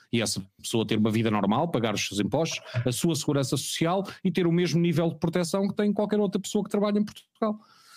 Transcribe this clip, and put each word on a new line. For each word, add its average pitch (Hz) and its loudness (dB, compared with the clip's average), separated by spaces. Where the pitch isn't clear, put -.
E 117 0
essa 104 -4
pessoa 110 0
ter 110 0
uma 107 2
vida 110 2
normal, 107 2
pagar 113 0
os - -4
seus 95 -4
impostos, 120 -2
a 127 -2
sua 160 0
segurança 143 0
social 175 -2
e 190 0
ter 175 2
o 170 4
mesmo 170 2
nível 170 2
de 165 -6
proteção 180 0
que 196 -4
tem 208 0
qualquer 208 0
outra 202 0
pessoa 208 -2
que 208 -10
trabalha 208 2
em 214 2
Portugal - -6